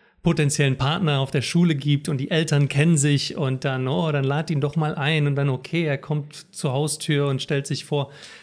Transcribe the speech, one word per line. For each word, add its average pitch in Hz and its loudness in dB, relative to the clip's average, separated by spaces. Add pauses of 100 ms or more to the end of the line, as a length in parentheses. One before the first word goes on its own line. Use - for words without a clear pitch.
(220)
potenziellen 143 2
Partner 147 0
auf 135 -2
der 139 0
Schule 170 2
gibt 147 0
und 143 -2
die 139 -6
Eltern 151 2
kennen 156 4
sich 143 2
und 131 -2
dann, 131 -2
oh, 160 0
dann 139 0
lad 147 -2
ihn 143 -2
doch 143 -2
mal 156 0
ein 147 2
und 143 0
dann, 139 0
okay, 160 -2
er 139 -2
kommt - -8
zur 139 -4
Haustür 143 0
und 135 -2
stellt 139 -4
sich 143 -6
vor. 143 -4 (300)